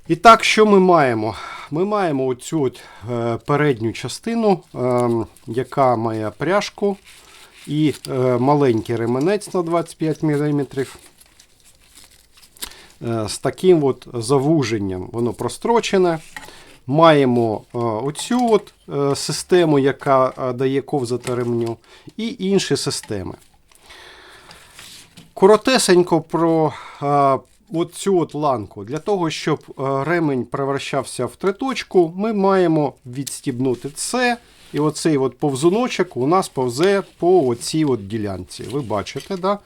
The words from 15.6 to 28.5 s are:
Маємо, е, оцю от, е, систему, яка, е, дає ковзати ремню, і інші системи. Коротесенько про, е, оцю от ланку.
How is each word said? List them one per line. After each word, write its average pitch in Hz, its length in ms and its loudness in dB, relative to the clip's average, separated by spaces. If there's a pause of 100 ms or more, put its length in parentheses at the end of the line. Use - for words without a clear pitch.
Маємо, 127 760 4 (120)
е, 123 40 -6
оцю 139 720 -2
от, - 240 0 (200)
е, 139 220 0
систему, 156 600 2
яка, 135 600 2
е, 131 140 -4
дає 135 300 -2
ковзати 123 520 -4
ремню, 117 420 -2 (400)
і 226 220 -6
інші 185 380 0
системи. 101 580 -6 (2000)
Коротесенько 190 840 4
про, 160 520 0 (300)
е, 139 360 2 (340)
оцю 175 460 -2
от 160 160 -2
ланку. 123 500 -4